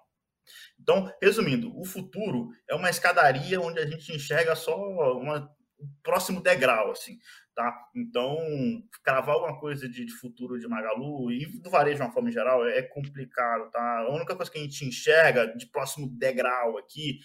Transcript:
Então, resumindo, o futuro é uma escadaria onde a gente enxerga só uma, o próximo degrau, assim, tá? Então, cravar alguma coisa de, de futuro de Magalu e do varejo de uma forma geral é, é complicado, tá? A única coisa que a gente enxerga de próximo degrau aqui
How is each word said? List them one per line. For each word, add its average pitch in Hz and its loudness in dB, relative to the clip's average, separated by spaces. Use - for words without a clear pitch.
Então, 185 2
resumindo, 139 2
o 180 -10
futuro 185 -6
é 139 -2
uma 180 0
escadaria 175 4
onde 165 -2
a 151 -2
gente 160 -8
enxerga 160 2
só 160 -2
uma, 147 -2
o 147 -14
próximo 185 0
degrau, 127 4
assim, - -12
tá? 120 -2
Então, 123 -2
cravar 135 2
alguma 156 -2
coisa 143 -8
de, 120 -10
de 117 -12
futuro 123 -10
de 113 -10
Magalu 120 -4
e 135 -4
do - -16
varejo 147 4
de 135 -2
uma 117 -4
forma 120 0
geral 117 2
é, 117 0
é - 2
complicado, 120 -4
tá? 120 -2
A 113 -2
única 170 -4
coisa 175 -8
que 156 -12
a 151 -8
gente 143 -10
enxerga 123 6
de - -12
próximo 135 -6
degrau 120 0
aqui 143 -8